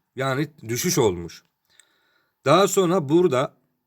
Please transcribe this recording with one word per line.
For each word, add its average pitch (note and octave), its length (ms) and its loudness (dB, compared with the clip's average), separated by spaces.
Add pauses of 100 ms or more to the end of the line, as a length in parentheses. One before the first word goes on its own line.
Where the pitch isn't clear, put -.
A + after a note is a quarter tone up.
(160)
Yani C3+ 320 -4 (200)
düşüş B2 300 -2
olmuş. F2 460 -2 (1000)
Daha F3 240 4
sonra F#3 400 0
burada D3+ 460 0 (320)